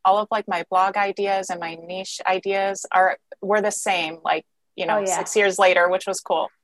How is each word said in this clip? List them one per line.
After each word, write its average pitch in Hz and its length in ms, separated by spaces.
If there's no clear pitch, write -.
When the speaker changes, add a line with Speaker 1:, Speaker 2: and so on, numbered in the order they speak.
Speaker 1:
all 190 140
of, 214 140
like, 214 160
my 175 240
blog 190 260
ideas 196 540
and 175 80
my 165 160
niche 180 500
ideas 196 640
are, 185 280
were 208 180
the 208 80
same, 170 560
like, 160 180
you - 120
know, 214 100
Speaker 2:
Oh, 208 40
yeah. 185 160
Speaker 1:
six 175 180
years 196 240
later, 180 280
which 185 200
was 190 120
cool. - 300